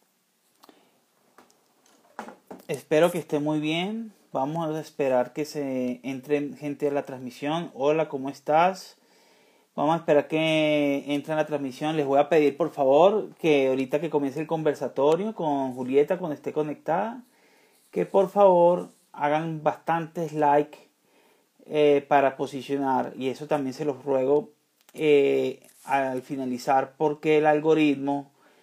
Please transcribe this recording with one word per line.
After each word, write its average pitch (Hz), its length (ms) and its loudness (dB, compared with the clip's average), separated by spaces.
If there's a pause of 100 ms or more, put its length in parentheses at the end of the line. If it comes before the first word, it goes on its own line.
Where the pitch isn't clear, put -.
(2750)
Espero 160 420 2
que 175 100 -6
estén 147 220 -4
muy 151 200 -2
bien. 196 500 -4 (220)
Vamos 156 420 -4
a 156 60 -6
esperar 131 500 -2
que 151 140 -6
se 131 580 -6
entre 139 540 -4
gente 147 320 -6
a - 20 -2
la 143 140 -4
transmisión. 139 680 -8
Hola, 151 360 0
¿cómo 135 200 -8
estás? 165 680 0 (760)
Vamos 156 200 0
a 165 40 -4
esperar 147 280 2
que 151 800 0
entre 143 240 -6
a 156 60 -2
la 156 80 0
transmisión. 151 500 -6
Les 147 100 -2
voy 139 140 2
a 147 80 2
pedir, 151 300 2
por 160 140 -2
favor, 156 640 4
que 143 340 2
ahorita 131 320 -2
que 165 80 -4
comience 143 320 -2
el 156 40 -8
conversatorio 156 880 0
con 143 380 -4
Julieta, 135 440 2
cuando 165 180 -8
esté - 160 -10
conectada, 175 720 -4 (680)
que 180 140 -2
por 190 240 2
favor 180 600 6 (240)
hagan 156 500 -2
bastantes 160 680 -4
like, 147 440 2 (880)
eh, 147 440 2
para 139 260 4
posicionar. 135 800 -4
Y 131 140 -6
eso 143 180 -8
también 139 260 -4
se 151 120 -10
los 127 180 -6
ruego, 139 480 0 (420)
eh, 139 680 2 (260)
al 131 340 -2
finalizar, 135 760 -2
porque 151 400 0
el 151 100 4
algoritmo, 147 840 2 (320)